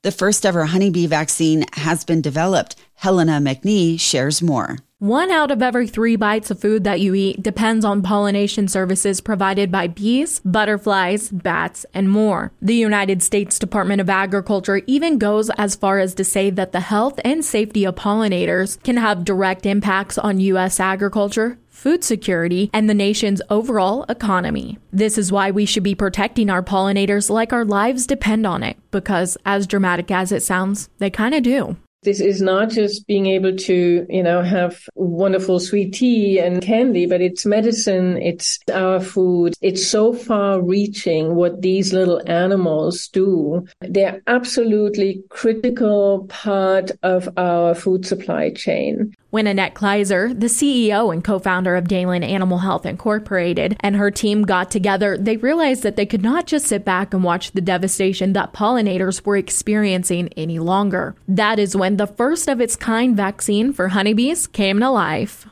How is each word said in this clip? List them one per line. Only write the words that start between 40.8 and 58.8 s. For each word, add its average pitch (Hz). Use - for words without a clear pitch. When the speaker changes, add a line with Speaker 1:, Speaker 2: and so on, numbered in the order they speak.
Speaker 3:
what 175
these 185
little 180
animals 175
do. 180
They're 190
absolutely 208
critical 208
part 190
of 185
our 170
food 185
supply -
chain. -
Speaker 2:
When 214
Annette 190
Kleiser, 202
the 226
C 247
E 208
O 214
and 165
co-founder 185
of 175
Dalen 180
Animal 185
Health 185
Incorporated, 185
and 202
her 202
team 208
got 180
together, 196
they 220
realized 262
that 214
they 208
could 208
not 277
just 294
sit 202
back 190
and 185
watch 175
the 196
devastation 185
that 190
pollinators 202